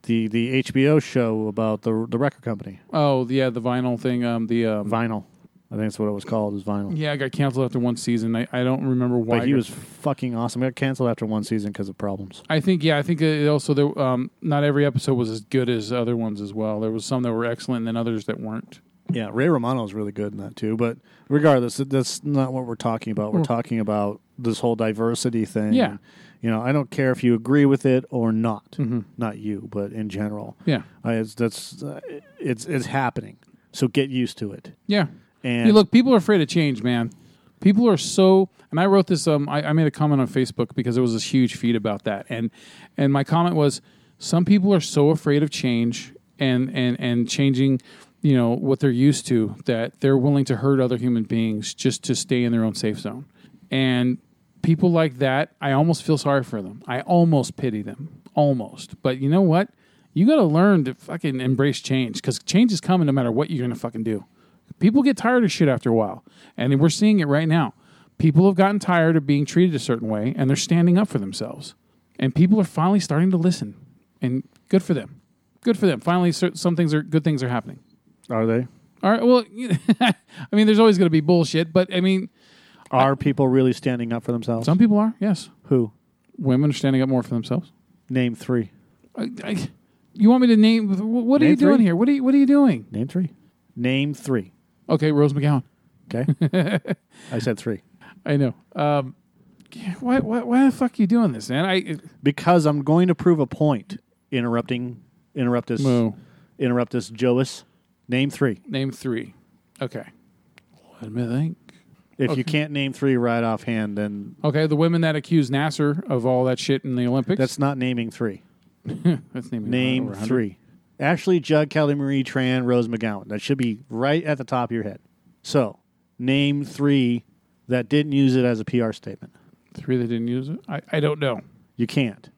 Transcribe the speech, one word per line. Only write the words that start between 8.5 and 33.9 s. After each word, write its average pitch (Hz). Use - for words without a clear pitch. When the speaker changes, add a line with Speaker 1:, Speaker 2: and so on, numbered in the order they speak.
Speaker 2:
I 123
don't 131
remember 123
why 117
Speaker 1:
But 120
he 139
Speaker 2:
it -
got 135
Speaker 1:
was 117
fucking -
awesome. 120
It 131
got -
canceled 135
after 113
one 107
season 104
'cause 98
of 95
problems. 98
Speaker 2:
I 156
think, 175
yeah, 156
I 143
think 160
it 151
also, 147
there, 143
um, 127
not 143
every 143
episode 135
was 120
as 110
good 123
as 113
other 120
ones 107
as 101
well. 107
There 110
was 110
some 127
that 120
were 113
excellent 117
and 113
then 113
others 117
that -
weren't. -
Speaker 1:
Yeah, 110
Ray 127
Romano 127
is 98
really 104
good 104
in 101
that 98
too. 110
But 117
regardless, 139
that, 135
that's 135
not 135
what 127
we're 117
talking 113
about. 104
We're 175
Speaker 2:
Mm. 147
Speaker 1:
talking 117
about 104
this 117
whole 117
diversity 113
thing. 107
Speaker 2:
Yeah. 170
Speaker 1:
You 113
know, 110
I 127
don't 143
care 131
if 123
you 120
agree 131
with 135
it 127
or 117
not. 110
Speaker 2:
Mm-hmm. 120
Speaker 1:
Not 113
you, 104
but 101
in 107
general. 104
Speaker 2:
Yeah. 147
Speaker 1:
I, 117
it's, 110
that's, -
uh, 143
it's, 120
it's 143
happening. 120
So 131
get 135